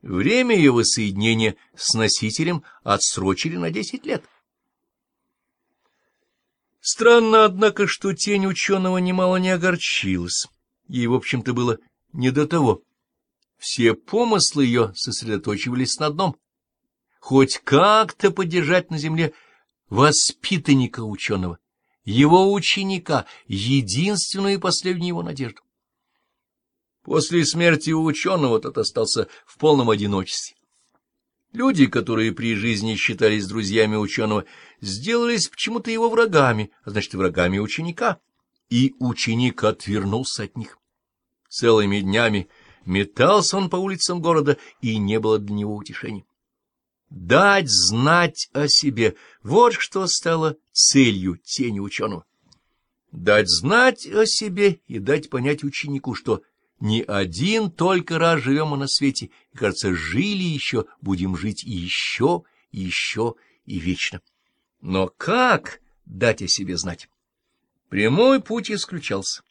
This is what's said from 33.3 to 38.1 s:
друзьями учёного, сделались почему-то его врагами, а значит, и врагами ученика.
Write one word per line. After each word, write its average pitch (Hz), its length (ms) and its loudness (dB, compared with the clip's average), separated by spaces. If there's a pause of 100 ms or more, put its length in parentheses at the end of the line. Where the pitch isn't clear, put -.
друзьями 107 500 0
учёного, 104 480 -2 (380)
сделались 214 680 -2
почему-то 226 420 -6
его 226 200 0
врагами, 147 600 2 (140)
а 107 60 -12
значит, 104 240 -4
и - 20 -6
врагами 90 420 0
ученика. 170 600 -4 (480)